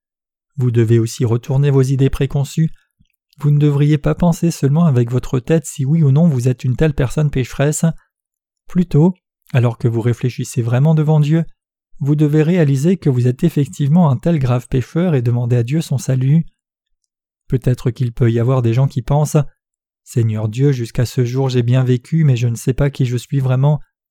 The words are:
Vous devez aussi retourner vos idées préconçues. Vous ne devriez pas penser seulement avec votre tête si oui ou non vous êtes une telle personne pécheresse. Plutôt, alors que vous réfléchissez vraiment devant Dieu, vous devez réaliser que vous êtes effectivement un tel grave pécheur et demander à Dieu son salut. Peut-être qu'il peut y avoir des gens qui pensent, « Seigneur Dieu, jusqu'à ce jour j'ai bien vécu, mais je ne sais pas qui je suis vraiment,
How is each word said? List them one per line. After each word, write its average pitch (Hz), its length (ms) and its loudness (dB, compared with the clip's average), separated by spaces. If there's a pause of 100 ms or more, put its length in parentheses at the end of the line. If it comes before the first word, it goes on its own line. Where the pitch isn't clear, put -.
(560)
Vous 123 140 0
devez 117 300 2
aussi 113 240 -4
retourner 131 460 -2
vos 135 120 4
idées 135 260 0
préconçues. 143 640 -2 (720)
Vous 143 100 0
ne 147 80 2
devriez 147 400 2
pas 151 160 -2
penser 170 380 0
seulement 147 320 0
avec 123 260 2
votre 127 300 -2
tête 160 260 0
si - 180 -8
oui 156 200 2
ou 135 80 4
non 160 160 4
vous 127 180 0
êtes 127 160 -2
une 127 140 -2
telle 160 180 0
personne 147 360 -2
pécheresse. 139 540 -2 (840)
Plutôt, 175 440 2 (400)
alors 120 240 0
que - 120 -2
vous 117 120 0
réfléchissez 120 640 -4
vraiment 127 320 2
devant 156 240 2
Dieu, 156 260 2 (540)
vous 147 160 -2
devez 151 300 2
réaliser 160 520 2
que - 140 0
vous 123 160 0
êtes 127 160 -2
effectivement 151 640 2
un 131 80 2
tel 170 220 0
grave 123 300 -2
pécheur 160 480 -2
et 123 60 0
demander 120 340 0
à 120 80 0
Dieu 143 160 -2
son 139 180 -4
salut. 135 480 0 (1000)
Peut-être 123 420 -2
qu'il 120 220 -4
peut 117 180 0
y 117 80 0
avoir 127 240 0
des 117 100 0
gens 131 140 0
qui 135 160 -6
pensent, « 147 340 -2 (720)
Seigneur 110 440 -2
Dieu, 135 200 0
jusqu'à 120 360 -4
ce - 180 -4
jour 131 240 -2
j'ai 123 140 0
bien 123 200 2
vécu, 127 420 0
mais 131 120 4
je 117 100 -2
ne 117 100 -2
sais 127 180 -4
pas 143 160 0
qui 135 160 -2
je 123 100 -4
suis 139 240 -4
vraiment, 131 400 0 (300)